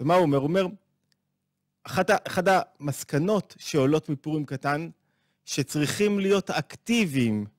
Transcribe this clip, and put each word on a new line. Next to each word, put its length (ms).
ומה 140
הוא 80
אומר? 160
הוא 100
אומר, 180
אחת 260
ה-, 60
אחד 220
המסקנות 1080
שעולות 500
מפורים 360
קטן, 440
שצריכים 760
להיות 320
אקטיביים 960